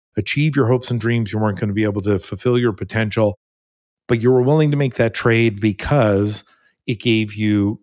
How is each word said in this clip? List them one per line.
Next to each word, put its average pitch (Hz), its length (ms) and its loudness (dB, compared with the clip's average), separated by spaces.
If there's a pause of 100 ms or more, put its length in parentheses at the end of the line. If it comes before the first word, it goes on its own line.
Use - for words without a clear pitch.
(160)
achieve 143 380 -2
your 123 140 2
hopes 123 220 0
and 120 100 -2
dreams, 113 320 -2
you 107 60 -4
weren't 107 200 -2
gonna 104 140 -4
be 107 120 0
able 101 180 -2
to 101 160 0
fulfill 123 400 -2
your 120 140 0
potential, 107 640 -2 (720)
but 117 120 0
you 120 100 4
were 127 120 4
willing 151 280 4
to 147 60 0
make 139 180 -2
that 117 200 0
trade 113 460 0
because 104 840 0 (420)
it 117 140 -6
gave 110 340 0
you 104 480 0